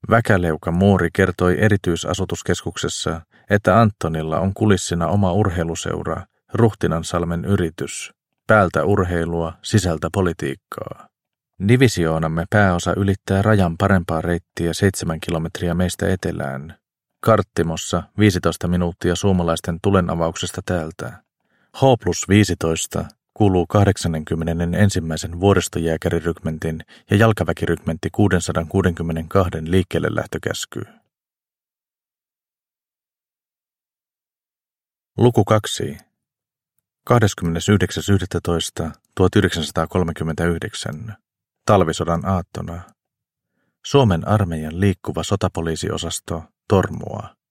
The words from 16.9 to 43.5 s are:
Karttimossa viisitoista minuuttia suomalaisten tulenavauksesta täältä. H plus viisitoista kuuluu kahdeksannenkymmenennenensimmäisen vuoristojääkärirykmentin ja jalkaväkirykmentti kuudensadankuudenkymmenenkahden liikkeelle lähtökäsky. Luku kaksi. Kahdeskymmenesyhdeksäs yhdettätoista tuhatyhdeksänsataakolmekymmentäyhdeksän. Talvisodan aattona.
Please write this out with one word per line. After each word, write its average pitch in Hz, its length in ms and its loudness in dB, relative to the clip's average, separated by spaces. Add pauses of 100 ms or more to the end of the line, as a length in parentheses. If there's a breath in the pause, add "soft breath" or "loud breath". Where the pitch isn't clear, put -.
Karttimossa 87 840 0 (160)
viisitoista 90 480 2
minuuttia 87 480 -2
suomalaisten 85 680 -2
tulenavauksesta 87 840 0
täältä. - 580 -6 (520)
H - 40 -16 (240)
plus - 260 -4
viisitoista 85 760 2 (280)
kuuluu 92 340 2
kahdeksannenkymmenennenensimmäisen 85 1700 0
vuoristojääkärirykmentin 82 1400 -2 (260 soft breath)
ja 104 80 4
jalkaväkirykmentti 85 960 0
kuudensadankuudenkymmenenkahden 85 1600 0
liikkeelle 85 400 0
lähtökäsky. - 680 -6 (4000)
Luku 117 280 4
kaksi. 104 520 -2 (1080)
Kahdeskymmenesyhdeksäs 92 1040 0
yhdettätoista 87 840 -2 (240)
tuhatyhdeksänsataakolmekymmentäyhdeksän. 85 2000 -2 (480)
Talvisodan 85 600 2
aattona. 87 560 -6 (1040)